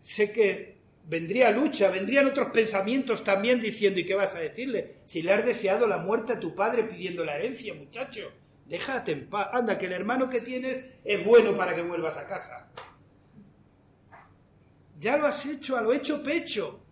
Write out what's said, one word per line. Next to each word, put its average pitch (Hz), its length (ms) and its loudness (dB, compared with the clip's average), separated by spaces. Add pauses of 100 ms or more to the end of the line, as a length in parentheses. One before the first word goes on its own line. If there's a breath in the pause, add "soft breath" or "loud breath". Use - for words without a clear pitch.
Sé 208 320 -2
que - 460 0 (300)
vendría 170 420 2
lucha, 214 400 2
vendrían 208 360 2
otros 269 260 0
pensamientos 220 720 0
también 214 360 2
diciendo, 196 380 0
"¿Y 170 60 0
qué 190 100 -2
vas 190 200 2
a 170 60 -8
decirle? 214 560 -6 (100)
Si 165 160 -8
le 175 100 2
has 208 120 2
deseado 214 420 2
la 196 100 2
muerte 214 380 -2
a - 60 -8
tu 160 140 -6
padre 220 300 0
pidiendo 175 400 -6
la 147 120 -2
herencia, 214 380 -6
muchacho, 180 560 -12 (360)
déjate 226 460 -6
en 135 180 -8
paz. 202 220 -4
Anda, 226 260 0
que 185 80 -4
el 180 60 -4
hermano 240 360 -2
que 247 140 -4
tienes 254 420 -6 (180)
es 190 220 -2
bueno 214 320 8
para 175 180 -2
que 170 80 -4
vuelvas 165 360 -4
a 143 80 -12
casa. 127 420 -12 (2250)
Ya 226 160 2
lo 302 100 2
has - 200 -2
hecho, 262 320 -4
a - 20 0
lo 220 140 4
hecho 285 280 -2
pecho". 220 680 -4